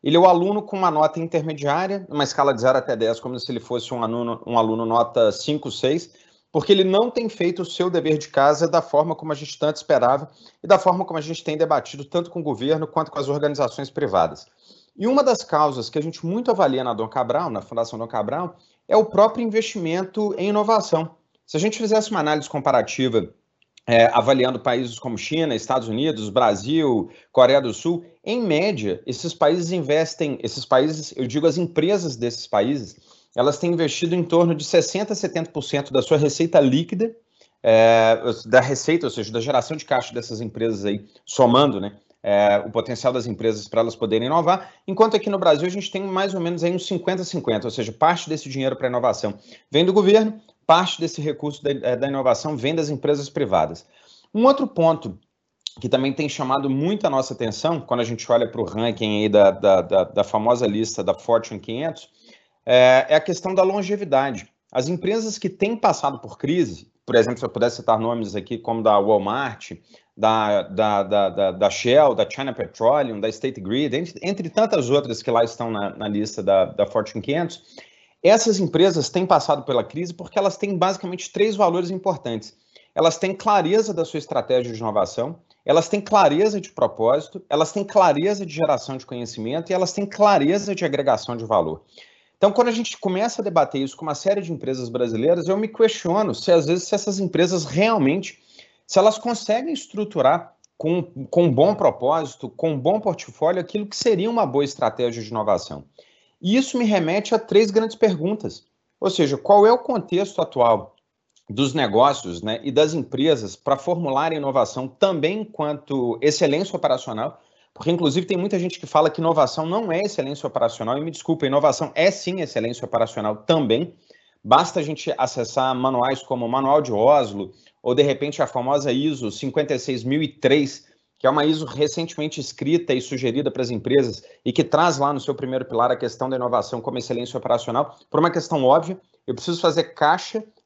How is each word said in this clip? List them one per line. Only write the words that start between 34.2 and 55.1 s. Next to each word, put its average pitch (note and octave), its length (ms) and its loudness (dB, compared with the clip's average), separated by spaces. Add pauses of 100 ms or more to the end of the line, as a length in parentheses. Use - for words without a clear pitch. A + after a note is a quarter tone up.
torno E3+ 320 2
de D3+ 100 -6
sessenta, F#3+ 500 0
setenta - 360 -6
por C#3+ 120 -8
cento C#3 300 -4
da C3 100 2
sua D3+ 160 2
receita D#3 420 4
líquida, E3+ 540 0 (480)
é, A2+ 580 6 (260)
da B2 140 6
receita, C#3+ 460 -2
ou A2 40 -2
seja, G#2+ 220 -8
da A#2 80 -4
geração C3+ 360 -2
de - 80 -14
caixa B2 280 -2
dessas A2+ 280 -8
empresas A2 440 -4
aí, G#2 220 -4 (180)
somando, B2 560 4
né, G2+ 160 -10 (260)
é, G2+ 440 4
o A2+ 40 -10
potencial A#2 420 -2
das A#2+ 140 -4
empresas G#2+ 400 -4
para A2+ 140 0
elas A2+ 160 -2
poderem A2 300 -2
inovar, E3+ 460 0 (140)
enquanto A3 300 2
aqui G#3 140 0
no G3 80 -2
Brasil E3 280 4
a F#3 40 -2
gente G3 200 -8
tem F#3+ 120 -6
mais F#3+ 320 -2
ou F#3 60 -4
menos E3+ 220 -4
aí E3+ 120 0
uns F3 120 -4
cinquenta F3+ 360 -4
a - 20 -6
cinquenta, A#2+ 420 -4
ou A2+ 40 -4
seja, A2+ 200 -6
parte E3+ 380 0
desse D3+ 200 -8
dinheiro C3 280 -4
para C3 120 -4
inovação A#2 460 -2 (360)
vem D#3 140 2
do F#3 80 2
governo, G#3+ 480 4 (260)
parte E3+ 340 4
desse D#3+ 200 -4
recurso D3 420 -6
da, C#3+ 80 -2
é, B2 260 -2
da C3+ 120 -2
inovação C#3 480 0
vem C3 180 -2
das D3+ 160 -2
empresas C#3+ 400 -2
privadas. F2 560 -2 (480)
Um A3 100 2
outro C#4 220 4
ponto D#3 520 -2 (640)